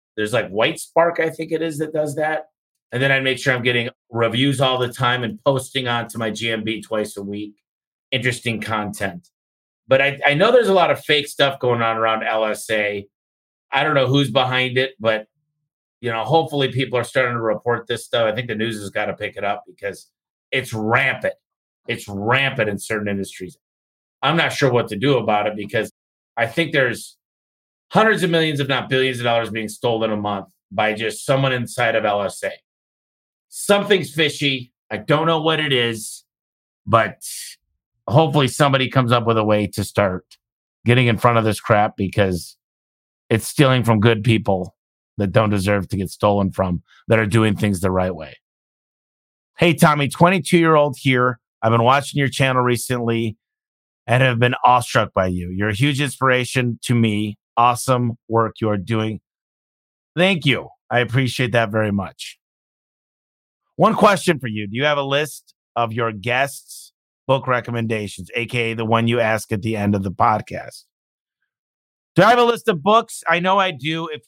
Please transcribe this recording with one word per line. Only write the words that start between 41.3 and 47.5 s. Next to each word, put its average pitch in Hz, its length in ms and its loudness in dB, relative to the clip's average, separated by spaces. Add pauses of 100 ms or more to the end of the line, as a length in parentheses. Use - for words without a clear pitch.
of 110 80 4
this 110 160 0
crap 104 340 2
because 95 600 -2 (720)
it's 117 180 0
stealing 131 380 2
from 113 160 4
good 110 220 4
people 101 520 0 (400)
that 98 160 -2
don't 107 180 4
deserve 101 400 0
to - 80 -4
get 95 120 -4
stolen 101 420 2
from, 90 320 -2 (240)
that 113 120 4
are 113 60 2
doing 107 300 2